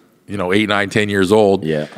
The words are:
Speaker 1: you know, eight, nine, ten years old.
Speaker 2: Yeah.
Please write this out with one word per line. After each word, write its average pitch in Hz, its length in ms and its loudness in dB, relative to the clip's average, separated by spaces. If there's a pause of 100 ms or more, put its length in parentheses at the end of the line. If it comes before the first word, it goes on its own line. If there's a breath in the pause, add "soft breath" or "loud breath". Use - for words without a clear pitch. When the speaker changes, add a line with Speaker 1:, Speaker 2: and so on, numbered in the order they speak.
(280)
Speaker 1:
you 101 100 -10
know, 90 160 -4
eight, 104 160 2
nine, 101 200 -2
ten 104 200 -2
years 98 220 0
old. 98 320 4
Speaker 2:
Yeah. 76 240 -4 (100)